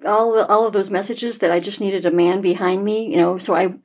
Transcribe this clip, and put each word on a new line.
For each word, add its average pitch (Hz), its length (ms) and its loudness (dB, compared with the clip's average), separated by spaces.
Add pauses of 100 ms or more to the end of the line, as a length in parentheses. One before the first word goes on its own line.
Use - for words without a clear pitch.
all 220 280 2
the, 220 140 2
all 220 200 4
of 208 60 -4
those 196 180 0
messages 220 480 -4
that 170 120 2
I 175 80 2
just 202 220 -6
needed 190 240 -2
a 175 60 2
man 175 280 2
behind 185 440 0
me, 214 260 -2
you 175 80 0
know, 175 220 2
so 180 160 -2
I, 185 300 0